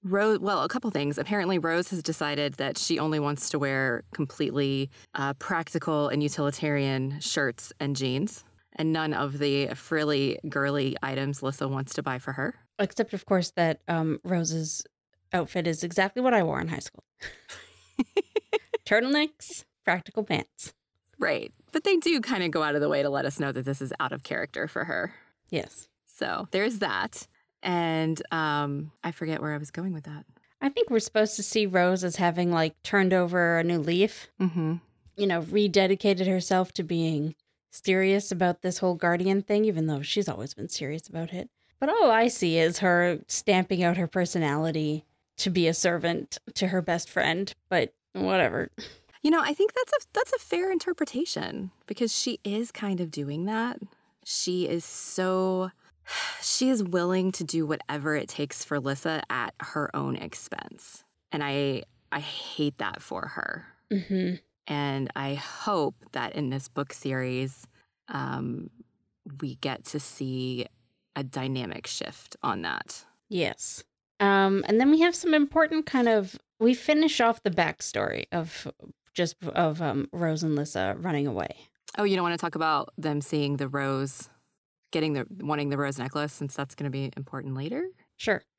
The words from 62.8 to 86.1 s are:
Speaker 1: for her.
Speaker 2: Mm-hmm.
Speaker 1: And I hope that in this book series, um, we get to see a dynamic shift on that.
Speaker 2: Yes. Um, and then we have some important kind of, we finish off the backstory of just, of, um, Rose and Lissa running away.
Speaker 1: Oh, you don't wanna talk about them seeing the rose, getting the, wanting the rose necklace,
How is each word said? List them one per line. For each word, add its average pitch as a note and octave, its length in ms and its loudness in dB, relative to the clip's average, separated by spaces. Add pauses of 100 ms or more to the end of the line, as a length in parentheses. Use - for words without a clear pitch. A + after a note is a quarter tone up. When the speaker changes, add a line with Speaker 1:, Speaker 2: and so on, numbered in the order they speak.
Speaker 1:
for - 320 -8
her. - 320 -8 (260)
Speaker 2:
Mm-hmm. F#3 440 0 (320)
Speaker 1:
And C#3+ 460 -2
I C#3 200 -4
hope C#3+ 600 -2 (180)
that B2 220 -4
in D3 160 -2
this C3+ 180 -4
book C#3 260 -6
series, C3 720 -4 (420)
um, C3+ 640 -6 (720)
we C3 160 -8
get - 300 -6
to D3 140 -4
see B2+ 640 -4 (480)
a C#3+ 80 -4
dynamic C3 640 -4
shift - 560 -10
on F#2+ 200 -2
that. - 420 -6 (240)
Speaker 2:
Yes. - 560 -4 (360)
Um, G3 460 4
and G#3+ 140 4
then C4+ 100 8
we D#4 100 8
have E4+ 140 6
some E4+ 200 2
important D#4 520 4
kind B3 220 4
of, G#3 280 2 (220)
we A#3+ 160 6
finish D4+ 460 4
off A#3 220 4
the G3+ 80 2
backstory - 800 0
of E3 380 -6 (440)
just, E3+ 220 0 (180)
of, E3 260 2
um, C#3 320 -2
Rose D#3+ 300 0
and D#3 140 0
Lissa G2 420 -2
running D3+ 280 -2
away. G2+ 300 -4 (400)
Speaker 1:
Oh, G#3 80 0
you G3 120 4
don't F#3 60 2
wanna E3+ 140 0
talk E3 180 -4
about D#3+ 440 0
them D3 220 0
seeing C#3+ 360 0
the C3+ 120 -2
rose, C3+ 600 -2 (640)
getting D#3 240 0
the, C3 120 -2 (140)
wanting D3 300 -2
the C#3 80 0
rose C#3 200 -2
necklace, C#3+ 340 -4